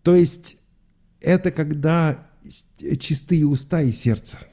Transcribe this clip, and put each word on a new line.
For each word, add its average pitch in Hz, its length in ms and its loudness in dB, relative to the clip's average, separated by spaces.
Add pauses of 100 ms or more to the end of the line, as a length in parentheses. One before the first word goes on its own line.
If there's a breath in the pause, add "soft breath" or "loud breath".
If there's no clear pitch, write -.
то 175 140 4
есть - 420 0 (640)
это 185 300 0
когда 156 760 -2 (160)
с-, - 540 -8
чистые 151 480 0
уста 147 380 0
и 127 80 2
сердце. - 480 -4 (140)